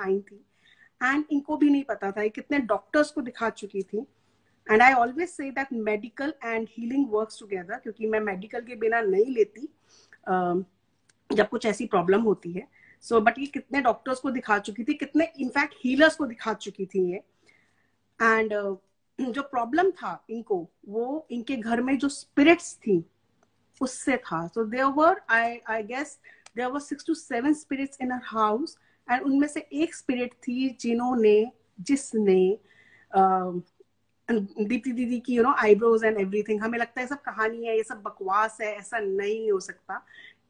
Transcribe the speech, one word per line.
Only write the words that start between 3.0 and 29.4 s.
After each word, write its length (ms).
को 100
दिखा 280
चुकी 320
थी। 240
and 100
I 120
always 340
say 240
that 220
medical 540
and 340
healing 440
works 280
together, 500
क्योंकि 240
मैं 120
मेडिकल 420
के 140
बिना 260
नहीं 240
लेती, 500
अम, 380
जब 160
कुछ 160
ऐसी 200
प्रॉब्लम 360
होती 300
है। 160
So, 160
but 200
ये 60
कितने 360
डॉक्टर्स 380
को 120
दिखा 280
चुकी 240
थी, 100
कितने, 380
in 100
fact, 180
हीलर्स 320
को 100
दिखा 280
चुकी 320
थी 280
ये। 100
And, 320
अ, 220
जो 200
प्रॉब्लम 500
था 380
इनको, 400
वो 440
इनके 240
घर 260
में 160
जो 120
स्पिरिट्स 680
थी, 340
उससे 360
था। 340
So 140
there 320
were, 180
I, 260
I 100
guess, 260
there 160
were 200
six 160
to 60
seven 220
spirits 480
in 100
her 260
house, 400
and 100
उनमें 260